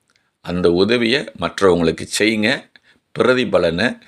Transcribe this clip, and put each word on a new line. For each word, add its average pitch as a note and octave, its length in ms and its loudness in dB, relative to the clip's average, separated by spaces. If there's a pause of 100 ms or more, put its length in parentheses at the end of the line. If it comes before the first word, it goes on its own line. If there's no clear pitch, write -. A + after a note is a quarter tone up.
(400)
அந்த F2 320 0
உதவியை A2+ 680 0
மற்றவங்களுக்கு E2+ 680 0 (120)
செய்யுங்க. A2 520 0 (480)
பிரதிபலனை G#2 880 0